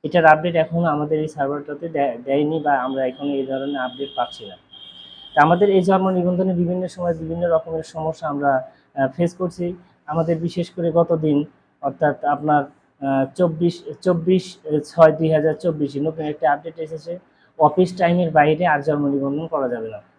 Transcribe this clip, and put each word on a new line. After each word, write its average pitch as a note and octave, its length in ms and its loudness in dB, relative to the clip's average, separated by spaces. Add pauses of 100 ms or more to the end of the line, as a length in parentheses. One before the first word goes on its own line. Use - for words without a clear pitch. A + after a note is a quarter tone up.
এটার D#3+ 220 2
আপডেট D#3+ 300 6
এখনো E3 320 0
আমাদের D3+ 320 0
এই D#3 80 -4
সার্ভারটাতে C#3+ 600 -6
দে-, C#3 340 -2
দেয়নি, D3 360 0
বা D3 180 0
আমরা C3+ 300 -2
এখনো C#3+ 260 -6
এই C3+ 120 -2
ধরনের C3+ 360 -6
আপডেট B2+ 340 -8
পাচ্ছি A#2+ 300 -6
না। F#2 100 -16 (800)
তা - 60 2
আমাদের F3 280 6
এই F#3+ 140 4
জন্ম F#3+ 260 2
নিবন্ধনে F3+ 440 0
বিভিন্ন F3 340 -2
সময় F3 260 -4
বিভিন্ন D#3+ 360 -6
রকমের D#3+ 340 -2
সমস্যা D#3+ 440 -8
আমরা, C#3+ 240 0 (440)
আহ, E3+ 120 2
ফেস E3+ 280 -2
করছি। F3 300 -6 (400)
আমাদের E3 340 0
বিশেষ E3+ 320 -4
করে E3+ 200 -4
গত E3 220 2
দিন, D#3 240 2 (460)
অর্থাৎ C#3+ 400 -2
আপনার, D3 400 0 (380)
আহ, C3+ 220 0 (120)
চব্বিশ, E3+ 400 0 (260)
চব্বিশ F3+ 420 2 (420)
ছয় D#3 260 6
দুই D#3 200 -2
হাজার D#3 240 2
চব্বিশে D3 440 -4
নতুন D#3 260 -4
একটা D3+ 260 -6
আপডেট D#3+ 280 -4
এসেছে, D#3+ 320 -10 (480)
অফিস F3+ 380 4
টাইমের F3 340 2
বাইরে D#3 360 4
আর D3+ 140 2
জন্ম D3 260 0
নিবন্ধন C#3 400 -2
করা C#3 220 -2
যাবে A2+ 200 -6
না। G#2 100 -14 (200)